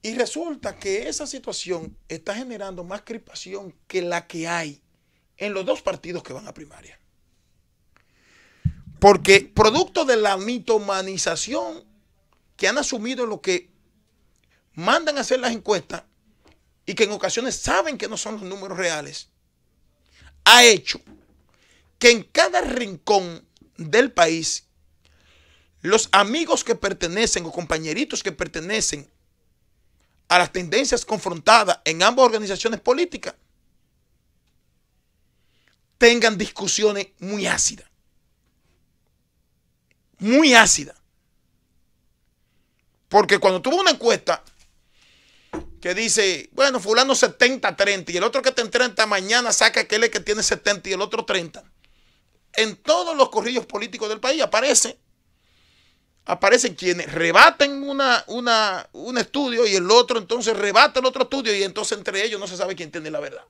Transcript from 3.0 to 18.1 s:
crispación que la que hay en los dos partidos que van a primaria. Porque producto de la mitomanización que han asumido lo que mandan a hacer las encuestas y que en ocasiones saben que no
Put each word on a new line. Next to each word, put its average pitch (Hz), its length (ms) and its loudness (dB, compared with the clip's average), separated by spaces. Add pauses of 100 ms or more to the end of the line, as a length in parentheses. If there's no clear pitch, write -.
crispación 196 720 -16 (120)
que 190 140 -4
la 175 260 -6
que 165 220 -10
hay 165 320 -8 (560)
en 202 180 -8
los 190 120 -6
dos - 160 -4
partidos 175 400 -8
que - 100 -18
van 131 140 -16
a - 80 -18
primaria. - 440 -20 (2000)
Porque 196 420 8
producto 285 640 2
de 254 120 2
la 208 200 0
mitomanización 208 1500 -4 (720)
que 190 120 0
han 240 100 0
asumido 247 480 -6
lo 208 140 -8
que - 300 -4 (1040)
mandan 285 440 -2
a 262 40 -4
hacer 254 180 -2
las 240 120 -4
encuestas 202 520 -4 (800)
y 185 80 -8
que 220 100 2
en 202 80 -2
ocasiones 214 440 -4
saben 294 420 -2
que 202 100 -8
no 214 80 -10